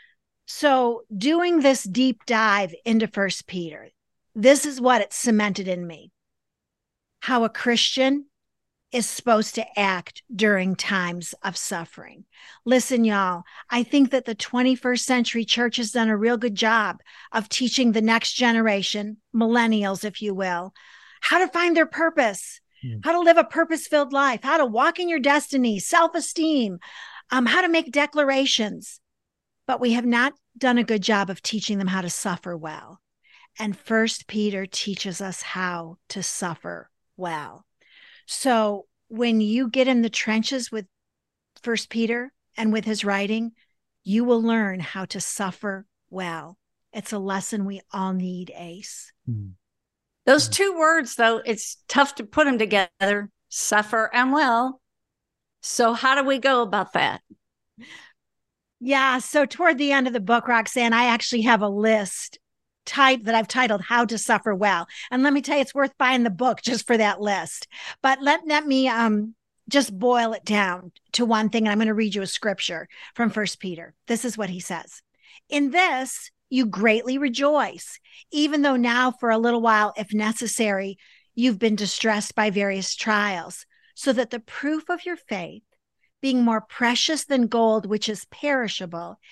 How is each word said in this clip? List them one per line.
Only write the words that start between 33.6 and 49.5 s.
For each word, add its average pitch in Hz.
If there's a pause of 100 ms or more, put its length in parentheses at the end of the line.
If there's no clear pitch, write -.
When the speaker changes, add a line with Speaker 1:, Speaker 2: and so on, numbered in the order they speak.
Speaker 1:
First 226
Peter 202
teaches 190
us 190
how 175 (100)
to 190
suffer 175 (260)
well. 165 (600)
So 214 (220)
when 226
you 226
get 254
in 247
the 226
trenches 226
with 214 (760)
First 226
Peter 233 (240)
and 220
with 214
his 214
writing, 202 (500)
you 214
will 240
learn 220
how 190
to 190
suffer 190 (240)
well. 170 (360)
It's 208
a 214
lesson 196
we 196 (120)
all 190
need, 185
Ace. 175 (140)
Speaker 2:
Hmm. 104 (760)